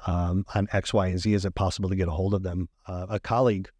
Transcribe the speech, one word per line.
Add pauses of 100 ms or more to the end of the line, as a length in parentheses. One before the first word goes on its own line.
um, (100)
on
X,
Y,
and
Z.
Is
it
possible
to
get
a
hold
of
them?" (180)
Uh,
a
colleague